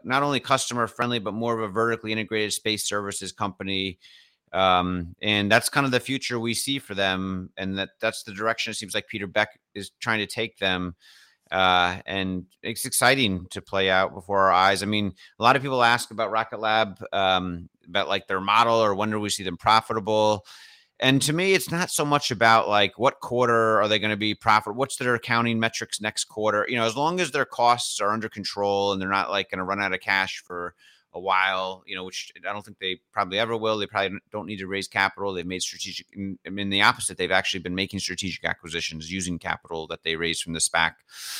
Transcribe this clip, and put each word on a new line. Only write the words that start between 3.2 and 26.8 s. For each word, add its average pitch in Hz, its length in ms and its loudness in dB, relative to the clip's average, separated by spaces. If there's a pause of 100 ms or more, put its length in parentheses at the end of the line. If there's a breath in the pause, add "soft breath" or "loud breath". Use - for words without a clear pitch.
company. 95 680 -6 (520 soft breath)
Um, 90 680 2
and 104 280 0
that's 113 200 4
kind 139 160 2
of 131 60 0
the 123 100 2
future 127 380 -4
we 113 160 -2
see 139 240 -4
for 107 160 -12
them. 95 600 -2
And 95 220 -6
that, 98 140 -6 (100)
that's 113 220 -4
the 107 100 -14
direction 110 380 -4
it 104 40 -8
seems 98 200 -10
like 104 120 -4
Peter 101 200 -6
Beck 107 320 0 (160)
is 98 160 -12 (100)
trying 113 180 0
to 101 80 -2
take 113 300 -6
them. 90 380 -2 (560 soft breath)
Uh, 90 560 4
and 95 380 -2 (180)
it's - 220 -6
exciting 120 680 2
to 101 100 -8
play 95 300 0
out 92 240 2
before 98 240 -2
our 95 120 6
eyes. 95 300 6
I 101 60 -2
mean, 104 260 0 (260 loud breath)
a 107 40 -2
lot 127 120 6
of 135 60 0
people 131 220 0
ask 117 260 4
about 107 220 -4
Rocket 110 280 -2
Lab, 107 380 2 (160)
um, 92 560 0 (180)
about, 90 200 0
like, 98 180 -2
their 95 160 -2
model 113 420 4
or 104 120 2
when 107 160 -2
do 107 80 -2
we 104 100 -2
see 98 140 -4
them 90 120 -4
profitable. 107 880 2 (580 loud breath)
And 131 220 4
to 147 100 0
me, 190 200 2
it's - 160 0
not 170 220 -4
so 156 140 0
much 147 260 0
about, 113 380 6
like, 104 280 2
what 127 220 0
quarter 117 600 2
are 107 80 2
they 107 100 2
gonna 107 160 -2
be 107 180 -2
profit-, 107 420 2
what's 131 200 -4
their 123 200 0
accounting 117 440 0
metrics - 400 -4
next 107 260 -4
quarter? 107 440 0
You 123 80 -2
know, 113 80 2